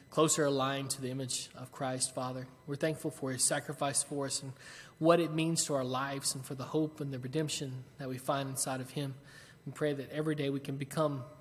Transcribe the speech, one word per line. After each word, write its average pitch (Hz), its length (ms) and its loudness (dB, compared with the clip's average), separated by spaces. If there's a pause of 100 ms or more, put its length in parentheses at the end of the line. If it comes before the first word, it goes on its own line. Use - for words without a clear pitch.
(100)
closer 156 340 6
aligned 139 460 2
to - 120 -4
the 123 80 -2
image 131 460 -4
of 131 160 -12
Christ, 131 420 -2
Father. 127 320 -4 (220)
We're 143 80 -4
thankful 156 340 0
for 135 220 -2
his 127 120 2
sacrifice 143 600 0
for 139 220 -2
us - 140 -2
and 135 120 -8 (480)
what 165 180 10
it 156 140 2
means 160 320 2
to 151 100 0
our 131 100 2
lives 139 520 -2
and 135 80 -8
for 143 100 -8
the 131 100 -6
hope 156 360 0
and 143 120 -4
the 131 60 -4
redemption 131 680 -2 (140)
that 135 100 -6
we 131 80 -4
find 139 320 0
inside 131 320 -2
of 127 100 -8
him. 139 240 -2 (520)
We 139 60 -6
pray 147 200 2
that 131 200 -6
every 151 240 0
day 139 140 0
we 139 100 0
can 139 160 -4
become 143 480 0 (160)